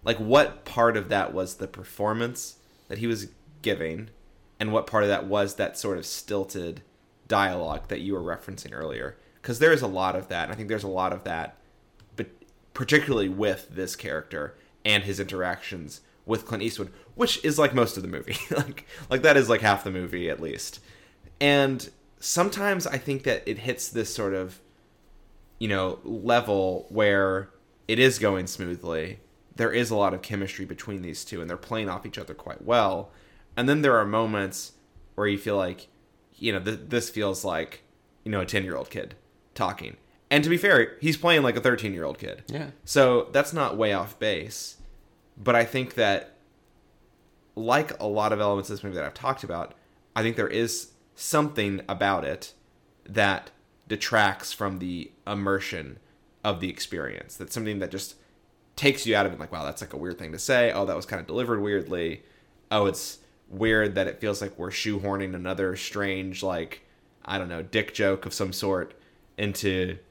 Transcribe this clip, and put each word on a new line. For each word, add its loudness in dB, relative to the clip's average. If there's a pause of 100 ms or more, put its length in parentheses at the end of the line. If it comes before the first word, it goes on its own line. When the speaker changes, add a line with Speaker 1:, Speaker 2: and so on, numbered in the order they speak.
Speaker 1:
like, 0
what 4
part 4
of -2
that 0
was -4
the -8
performance -4 (320)
that -8
he -2
was -2 (340)
giving, -2 (500)
and -2
what 2
part 2
of 4
that 2
was 0
that -4
sort -2
of -8
stilted -6 (440)
dialogue 0
that -6
you -4
were -2
referencing -8
earlier. -8 (240)
'Cause -6
there 10
is 4
a -2
lot 2
of -4
that, -2
and -6
I -8
think -10
there's -2
a -6
lot 0
of -8
that, -6 (600)
but -6 (460)
particularly 2
with -2
this -8
character -8 (280)
and 4
his -4
interactions -6 (240)
with -2
Clint -6
Eastwood, -6 (240)
which 0
is, 2
like, 4
most 4
of -8
the -6
movie. -6
<laughs> -14
Like, -4 (240)
like, 2
that 10
is, 6
like, 6
half 4
the -4
movie -4
at -4
least. -8 (580)
And 4 (300)
sometimes 0
I -4
think -4
that 0
it -4
hits -6
this -4
sort -2
of, -6 (1000)
you -2
know, 0
level 2
where 4 (380)
it 2
is 6
going 2
smoothly. -6 (360)
There 0
is 0
a 0
lot 2
of -6
chemistry -6
between -10
these -10
two, -8
and -8
they're -4
playing -6
off -6
each -10
other -12
quite -12
well. 2 (440)
And 2
then 4
there 6
are 6
moments -2 (420)
where 2
you 2
feel 0
like, -2 (460)
you -2
know, 0
th-, -6
this 0
feels -2
like, -4 (420)
you -4
know, 0
a -2
ten-year-old -4
kid -10 (380)
talking. -4 (340)
And 6
to 0
be 4
fair, 6
he's 2
playing 4
like 2
a -2
thirteen-year-old 0
kid. -10
Speaker 2:
Yeah. -8 (120)
Speaker 1:
So 6
that's 2
not 0
way 2
off -4
base. -4 (600)
But 4
I 8
think -2
that, 0 (1200)
like 2
a -4
lot 2
of -2
elements 0
of -6
this -12
movie -8
that -4
I've -8
talked -4
about, -8 (420)
I 0
think 0
there 0
is -2 (240)
something 0
about 0
it -8 (520)
that 0 (360)
detracts 0
from -4
the -8 (140)
immersion -2 (440)
of 0
the -4
experience. -8
That's -12
something -4
that -4
just -10 (600)
takes 2
you 4
out 6
of 0
it, -12
like, -10
"Wow, -6
that's, -6
like, -12
a -10
weird -8
thing -12
to -10
say. 4
Oh, 2
that 0
was -4
kinda -6
delivered -2
weirdly. -2 (460)
Oh, 4
it's -4 (280)
weird 2
that 2
it -8
feels -2
like -8
we're -6
shoehorning -2
another -2
strange, -6
like, -4 (420)
I -4
don't -4
know, -6
dick -2
joke 2
of -8
some -2
sort -2 (420)
into -2 (140)